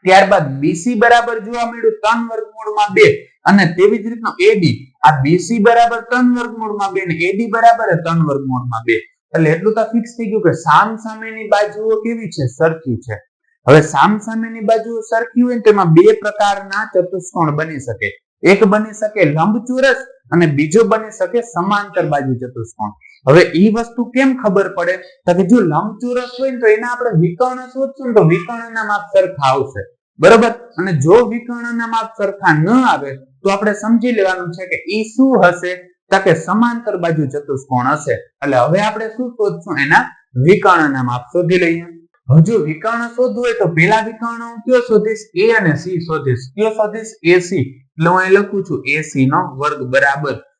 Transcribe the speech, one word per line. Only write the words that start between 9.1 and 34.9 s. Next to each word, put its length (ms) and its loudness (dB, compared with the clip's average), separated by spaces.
એટલે 200 2
એટલું 240 0
તો 140 0
ફિક્સ 260 -4
થઈ 140 -6
ગયું 140 -2
કે 80 2
સામ 260 4
સામેની 480 -14
બાજુઓ 500 -2
કેવી 320 -4
છે? 100 -4
સરખી 460 -2
છે. 100 -8
હવે 140 8
સામ 320 2
સામેની 440 -8
બાજુઓ 320 -2
સરખી 360 0
હોય 100 -2
ને 100 -2
તેમાં 300 4
બે 80 8
પ્રકારના 600 -2
ચતુષ્કોણ 640 -2
બની 300 -6
શકે. 220 -6
એક 100 4
બની 260 -4
શકે 220 -2
લંબચોરસ 680 0
અને 120 4
બીજો 340 2
બની 280 -4
શકે 200 -2
સમાંતર 600 -4
બાજુ 280 -2
ચતુષ્કોણ. 540 -12
હવે 180 8
ઈ 140 6
વસ્તુ 400 -6
કેમ 260 2
ખબર 260 0
પડે? 180 -2
તો 120 0
કે 140 2
જો 60 6
લંબચોરસ 680 -6
હોય 140 -2
ને 100 -10
તો 120 4
એના 200 -6
આપણે 180 -4
વિકર્ણ 500 -4
શોધશું 340 -6
ને 80 0
તો 60 6
વિકર્ણના 580 -8
માપ 140 -4
સરખા 380 2
આવશે, 280 -4
બરોબર? 320 4
અને 140 -4
જો 100 6
વિકર્ણના 640 -8
માપ 260 -6
સરખા 440 0
ન 100 0
આવે 360 0
તો 120 0
આપણે 280 -2
સમજી 360 0
લેવાનું 400 -2
છે 120 -12
કે 80 -6